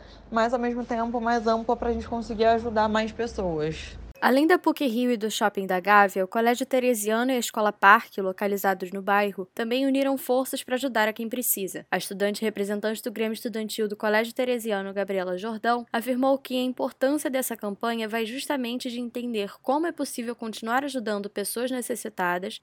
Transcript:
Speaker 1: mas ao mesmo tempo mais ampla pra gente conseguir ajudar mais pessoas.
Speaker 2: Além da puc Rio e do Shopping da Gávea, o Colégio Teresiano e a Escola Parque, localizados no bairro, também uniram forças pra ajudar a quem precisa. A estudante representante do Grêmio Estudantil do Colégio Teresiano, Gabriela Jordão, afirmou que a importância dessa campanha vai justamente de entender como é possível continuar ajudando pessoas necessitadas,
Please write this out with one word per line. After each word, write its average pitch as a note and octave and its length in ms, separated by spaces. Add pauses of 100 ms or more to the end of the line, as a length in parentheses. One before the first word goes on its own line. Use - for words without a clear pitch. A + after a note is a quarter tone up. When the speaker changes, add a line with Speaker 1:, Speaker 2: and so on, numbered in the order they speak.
(300)
Speaker 1:
mas A3+ 220
ao B3 80
mesmo A#3+ 240
tempo A#3 340
mais A#3 280
ampla A3+ 300
pra A#3 160
gente A3+ 160
conseguir A3+ 360
ajudar A3+ 440
mais A3 220
pessoas. F3 880 (200)
Speaker 2:
Além C4 280
da F4+ 120
puc D#4 220
Rio B3 320
e A#3 40
do G#3 140
Shopping G3+ 360
da F#3 120
Gávea, G3 460
o F#3 40
Colégio A#3 360
Teresiano A#3+ 680
e C4 40
a B3 40
Escola G#3+ 320
Parque, G#3 520
localizados F#3+ 680
no G3 120
bairro, G3+ 520
também A#3+ 300
uniram C4+ 320
forças C4 480
pra B3+ 120
ajudar A#3 300
a A3 60
quem A3+ 160
precisa. G3+ 640
A F#3 80
estudante G3+ 420
representante G#3 640
do A#3 100
Grêmio A3 220
Estudantil A3 520
do G#3 80
Colégio A3 380
Teresiano, A3 600
Gabriela F#3+ 420
Jordão, A#3 560
afirmou B3+ 460
que B3+ 200
a B3+ 60
importância C4+ 640
dessa B3+ 300
campanha A3 500
vai A3+ 160
justamente B3 680
de A#3+ 80
entender A#3 600
como D4+ 260
é E4 60
possível A#3+ 420
continuar A3+ 480
ajudando G#3+ 460
pessoas A#3 420
necessitadas, G#3 920